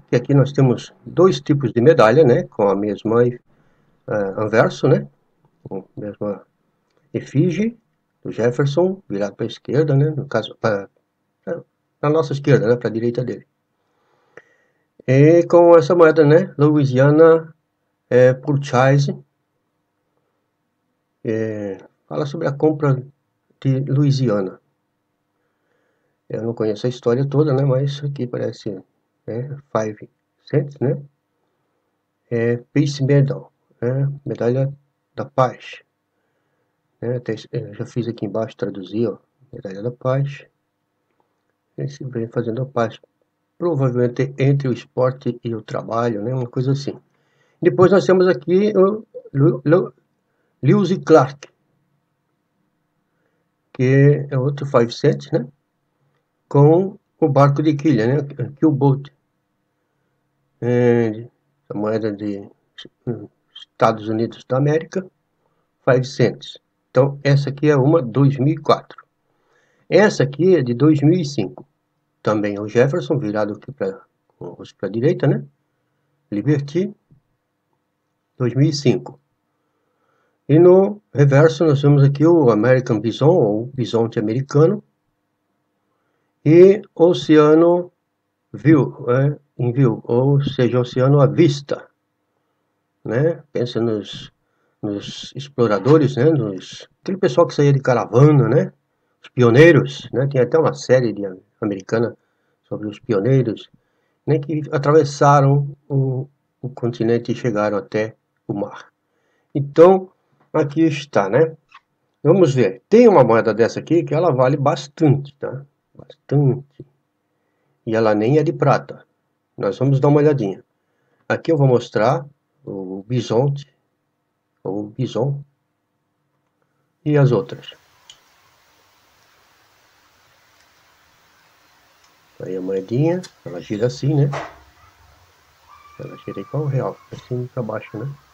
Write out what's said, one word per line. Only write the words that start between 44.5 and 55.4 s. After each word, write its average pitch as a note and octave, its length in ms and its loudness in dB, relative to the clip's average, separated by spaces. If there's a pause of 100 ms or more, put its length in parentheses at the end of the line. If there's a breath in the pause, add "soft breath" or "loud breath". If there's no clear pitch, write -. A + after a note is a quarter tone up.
o A#2+ 60 -2
esporte B2+ 720 -6
e A#2 120 -8
o G#2+ 60 -10
trabalho, G#2+ 600 -6
né, A#2+ 120 -6
uma B2+ 140 -6
coisa C3+ 260 -4
assim. - 240 -8 (640)
Depois E3+ 300 4
nós F3+ 140 2
temos F#3 220 2
aqui F#3 500 0
o G3+ 280 0 (280)
Lu-, C#3 320 0
Lu-, E3 280 0 (680)
Lewis F3+ 280 2
e F#3 80 -2
Clark, C#3+ 500 2 (2250)
que C#3 560 4
é C#3 80 -4
outro C#3 280 -4
five A#2+ 260 0
cents, - 400 -4
né, D#3 140 -4 (1040)